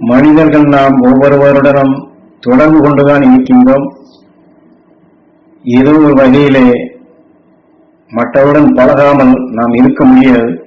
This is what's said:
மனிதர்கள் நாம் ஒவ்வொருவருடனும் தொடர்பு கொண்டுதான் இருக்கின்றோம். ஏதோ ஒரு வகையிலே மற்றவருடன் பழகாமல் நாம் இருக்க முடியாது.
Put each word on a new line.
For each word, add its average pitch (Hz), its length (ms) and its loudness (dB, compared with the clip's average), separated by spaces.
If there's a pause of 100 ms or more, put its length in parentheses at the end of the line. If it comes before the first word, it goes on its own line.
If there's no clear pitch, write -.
மனிதர்கள் 147 640 0
நாம் 135 320 0
ஒவ்வொருவருடனும் 139 920 0 (500)
தொடர்பு 151 360 0
கொண்டுதான் 143 440 0
இருக்கின்றோம். 127 640 2 (1800)
ஏதோ 131 320 0
ஒரு 147 180 2
வகையிலே 135 480 2 (1500)
மற்றவருடன் 139 640 -2
பழகாமல் 135 580 0 (200)
நாம் 117 240 -6
இருக்க 127 300 -2
முடியாது. 127 440 2 (180)